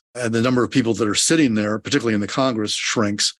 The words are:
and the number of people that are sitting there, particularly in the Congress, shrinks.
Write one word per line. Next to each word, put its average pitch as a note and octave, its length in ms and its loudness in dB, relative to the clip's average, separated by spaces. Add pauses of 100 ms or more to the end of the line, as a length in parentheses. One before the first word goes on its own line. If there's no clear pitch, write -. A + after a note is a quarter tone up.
(140)
and A#2 200 -4
the A2+ 100 2
number B2 200 2
of G2+ 60 0
people A2+ 240 2
that G#2 140 0
are G2+ 80 -2
sitting D3+ 400 2
there, G#2+ 240 0
particularly A#2 340 -2
in G#2 80 0
the G2 60 -4
Congress, A2+ 440 -2
shrinks. - 680 -2